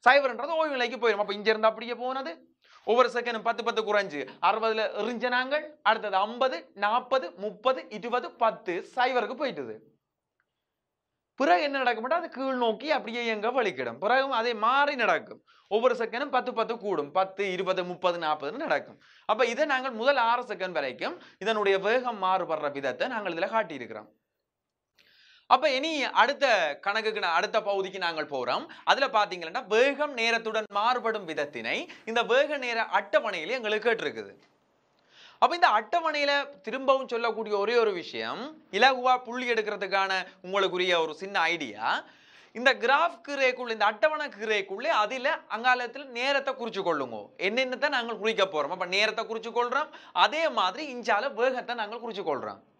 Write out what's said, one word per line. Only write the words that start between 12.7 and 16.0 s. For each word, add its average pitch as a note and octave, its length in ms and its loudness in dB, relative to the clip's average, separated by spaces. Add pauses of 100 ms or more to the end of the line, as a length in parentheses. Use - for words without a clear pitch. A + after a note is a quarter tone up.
அப்படியே A#3 320 -2
இயங்க A3 280 -2
வலிக்கிடும். C3+ 460 -2
பிறகும் B3+ 340 2
அதே A#3+ 220 0
மாறி C4+ 420 2
நடக்கும். F3 480 0 (240)
ஒவ்வொரு A3+ 280 4
செகண்டும் A#3 420 -4